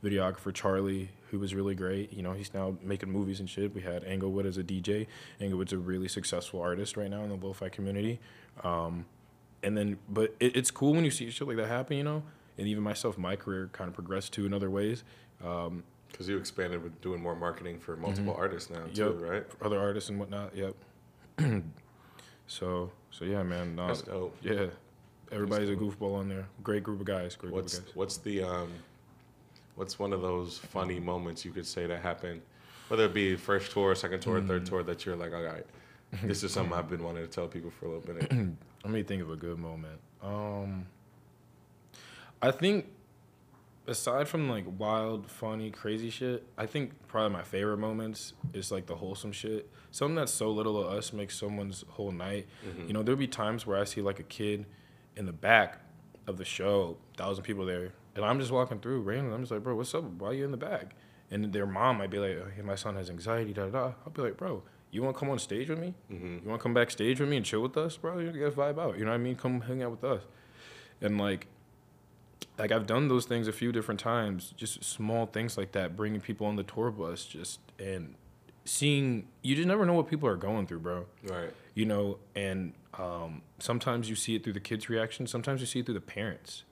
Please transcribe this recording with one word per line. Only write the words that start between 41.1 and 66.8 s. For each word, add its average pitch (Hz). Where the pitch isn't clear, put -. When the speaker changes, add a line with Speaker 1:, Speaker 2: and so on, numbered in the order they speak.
Speaker 1:
I 123
think 190
aside 123
from, 151
like, 107
wild, 110
funny, 110
crazy 110
shit, 123
I 110
think 135
probably 110
my 87
favorite 104
moments 110
is, 95
like, 95
the 85
wholesome 98
shit. 107
Something 147
that's 151
so 110
little 107
to 87
us 101
makes 101
someone's 101
whole 101
night. 95
Speaker 2:
Mm-hmm. 87
Speaker 1:
You 98
know, 110
there'll 127
be 139
times 110
where 98
I 101
see, -
like, 98
a 92
kid 104
in 104
the 90
back 101
of 95
the 92
show, 92
thousand 98
people 98
there, 90
and 101
I'm 120
just 127
walking 123
through 120
random. 113
I'm 117
just 127
like, 107
"Bro, 123
what's 120
up? 165
Why 95
are 120
you 135
in 139
the 131
back?" 113
And 104
their 101
mom 107
might 98
be 101
like, 98
"Oh, 92
hey, 104
my 101
son 98
has 92
anxiety, 104
da, 98
da, 98
da." 127
I'll -
be 147
like, 117
"Bro, 180
you 110
wanna 131
come 139
on 131
stage 120
with 160
me? 180
Speaker 2:
Mm-hmm. 90
Speaker 1:
You 98
wanna 113
come 120
backstage 120